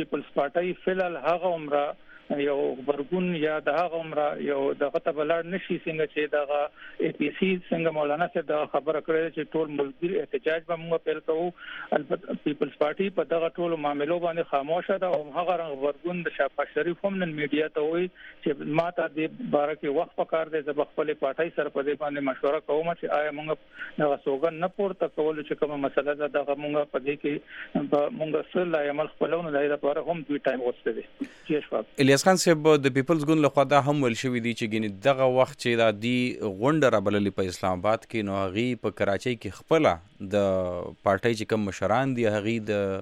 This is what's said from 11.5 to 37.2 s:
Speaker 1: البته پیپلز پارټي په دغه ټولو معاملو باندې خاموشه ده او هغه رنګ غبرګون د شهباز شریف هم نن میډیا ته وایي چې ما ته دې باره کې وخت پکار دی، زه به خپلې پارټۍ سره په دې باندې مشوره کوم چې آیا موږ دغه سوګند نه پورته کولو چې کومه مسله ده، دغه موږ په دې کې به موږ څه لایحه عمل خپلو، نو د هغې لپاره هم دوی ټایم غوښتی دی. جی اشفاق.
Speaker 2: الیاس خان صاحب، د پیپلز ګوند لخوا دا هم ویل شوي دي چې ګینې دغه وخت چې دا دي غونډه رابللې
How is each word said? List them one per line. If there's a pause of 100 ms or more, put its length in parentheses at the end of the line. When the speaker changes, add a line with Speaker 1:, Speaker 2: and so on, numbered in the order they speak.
Speaker 1:
البته
پیپلز
پارټي
په
دغه
ټولو
معاملو
باندې
خاموشه
ده
او (140)
هغه
رنګ
غبرګون
د
شهباز
شریف
هم
نن
میډیا
ته
وایي
چې
ما (120)
ته
دې
باره
کې
وخت
پکار
دی،
زه
به
خپلې
پارټۍ (120)
سره
په
دې
باندې
مشوره
کوم
چې (140)
آیا
موږ (520)
دغه
سوګند
نه
پورته (100)
کولو
چې
کومه
مسله
ده،
دغه
موږ (220)
په
دې
کې (600)
به
موږ (200)
څه
لایحه
عمل
خپلو،
نو
د
هغې
لپاره
هم
دوی
ټایم
غوښتی
دی. (440)
جی
اشفاق. (100)
Speaker 2:
الیاس
خان
صاحب، (160)
د
پیپلز
ګوند
لخوا
دا
هم
ویل
شوي
دي
چې
ګینې (160)
دغه (120)
وخت
چې (100)
دا (140)
دي (220)
غونډه (100)
رابللې